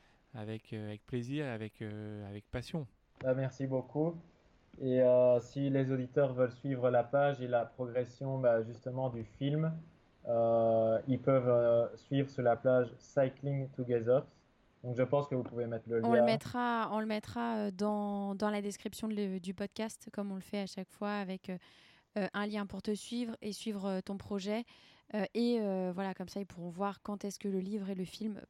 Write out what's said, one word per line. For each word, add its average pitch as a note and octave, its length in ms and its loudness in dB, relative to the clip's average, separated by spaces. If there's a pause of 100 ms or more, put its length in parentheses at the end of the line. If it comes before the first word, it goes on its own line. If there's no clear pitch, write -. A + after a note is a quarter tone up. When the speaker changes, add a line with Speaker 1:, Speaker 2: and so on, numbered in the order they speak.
(340)
Speaker 1:
avec, A2 400 -10
euh, G#2+ 140 -6
avec G#2 180 -10
plaisir C3 400 -6
et C3+ 40 -6
avec, A2 320 -8
euh, G#2+ 480 -10
avec G2+ 200 -12
passion. B2+ 380 -8 (360)
Speaker 2:
Bah, C3 100 2
merci C3 340 -4
beaucoup. D3 480 -2 (680)
Et, B2+ 200 4
euh, B2 400 8
si C#3 280 -2
les C3+ 220 2
auditeurs B2+ 420 2
veulent B2 180 2
suivre B2+ 380 0
la A#2+ 140 4
page C#3 380 2
et B2 60 -4
la A#2+ 180 2
progression, B2+ 720 -4
bah, A#2 240 6
justement B2 460 -4
du A#2 140 -6
film, D3+ 500 -2 (540)
euh, A2+ 800 4
ils B2+ 140 2
peuvent, C3 280 4
euh, A#2 460 6
suivre C#3 340 -2
sur B2+ 140 -4
la A#2 120 6
page B2 440 4
Cycling C3+ 680 -2
Together. B2 540 2 (600)
Donc B2 120 -4
je B2+ 80 4
pense C#3 240 0
que - 80 -6
vous B2+ 80 0
pouvez A#2 240 -4
mettre A2+ 220 -6
le A2+ 160 2
Speaker 3:
On A#3 60 4
le A#3 80 8
Speaker 2:
lien. - 60 8
Speaker 3:
mettra, A#3 680 0
on G#3+ 80 -2
le A3 80 -2
mettra, A3+ 500 -4
euh, G#3 140 -2
dans, G3+ 640 -2
dans G#3 140 0
la G#3 120 -2
description G3+ 460 -6
de G#3+ 80 -2
le, G3 240 -2
du F#3 140 -6
podcast, A3 580 -8
comme G3+ 200 -6
on G3 40 -6
le F#3 60 -8
fait - 200 -6
à F#3+ 60 -4
chaque F#3 220 -10
fois, G#3 240 -6
avec, F#3+ 360 -6
euh, F#3 80 -4 (600)
euh, F#3+ 160 0
un G#3 120 -2
lien G#3 200 -4
pour F#3+ 160 -10
te G#3+ 120 -2
suivre A#3 480 -4
et G#3+ 100 -6
suivre, G3+ 340 -4
euh, F#3+ 160 0
ton G3 160 -6
projet. G#3 460 -4 (520)
Euh, G3+ 180 0
et, A#3+ 260 2
euh, F#3+ 340 0
voilà, F#3+ 200 -4
comme F#3 160 -8
ça, - 100 -6
ils G3+ 60 -6
pourront F3 240 -10
voir F#3+ 320 -4
quand G#3 240 -8
est-ce G3 140 -6
que G3+ 100 -4
le F#3+ 100 0
livre G3 300 -4
et G3 60 -4
le F#3 100 -4
film G#3+ 340 -8 (100)